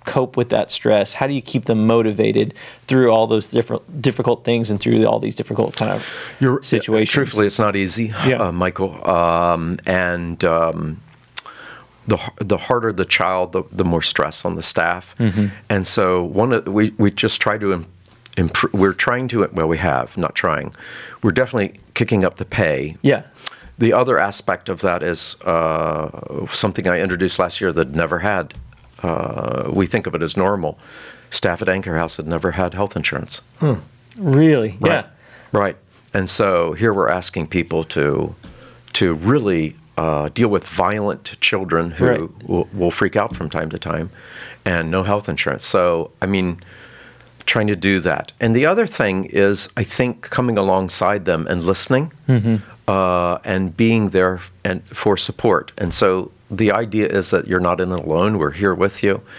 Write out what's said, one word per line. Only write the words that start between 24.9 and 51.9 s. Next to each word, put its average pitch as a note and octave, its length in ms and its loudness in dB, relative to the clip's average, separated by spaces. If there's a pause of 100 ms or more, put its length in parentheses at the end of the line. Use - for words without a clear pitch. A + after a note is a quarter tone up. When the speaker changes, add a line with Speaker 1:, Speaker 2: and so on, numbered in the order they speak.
Speaker 2:
is, E2 400 -2
uh, D#2+ 1080 -2
something - 400 0
I F2 120 2
introduced F2+ 380 0
last F2+ 220 -2
year F#2 140 0
that C#2+ 200 0
never E2 260 0
had. F#2 340 -2 (480)
Uh, - 720 -4
we F#2 140 2
think A2 200 -2
of E2 80 -4
it E2 80 -4
as D#2+ 140 -4
normal. F#2 420 0 (520)
Staff F2 320 0
at F#2 60 0
Anchor F#2 280 0
House E2 200 -2
had D#2 100 -8
never E2+ 260 0
had F2 220 -2
health G2 220 -4
insurance. - 440 -6 (200)
Speaker 3:
Hmm. D3+ 140 2 (420)
Speaker 1:
Really? C#3+ 640 4
Speaker 2:
Right. E3 100 4
Speaker 1:
Yeah. C#3+ 160 0 (460)
Speaker 2:
Right. G2+ 240 2 (380)
And F#2+ 140 0
so F2 440 2
here G#2 200 2
we're F#2+ 180 2
asking F2+ 380 -4
people E2 360 -2
to, - 500 -2 (600)
to F2+ 200 2
really, F#2 600 0 (200)
uh, D2+ 340 0
deal A#2 180 2
with G2+ 160 0
violent G2+ 760 -2
children E2+ 520 0
who D#2+ 140 2
Speaker 1:
Right. G#2 420 -2
Speaker 2:
will, F2 240 0
will F2+ 180 0
freak - 260 -2
out G#2 200 0
from D#2 140 -8
time D#2+ 200 -4
to E2 80 -8
time, D#2+ 320 -6 (540)
and E2+ 280 0
no F#2+ 100 2
health G2+ 260 0
insurance. - 380 -4
So, F2 460 2 (100)
I G2 40 0
mean, F#2 360 -2 (840)
trying G#2+ 200 2
to G#2 100 2
do F#2+ 240 2
that. D#2+ 300 -2 (100)
And A2+ 140 2
the C3 100 4
other G3 220 2
thing G2 400 0
is, G2 500 2
I A#2+ 60 -2
think, B2 400 -2
coming B2 340 0
alongside F#2+ 680 2
them E2 240 0
and F2 160 -2
listening, C3 480 0 (160)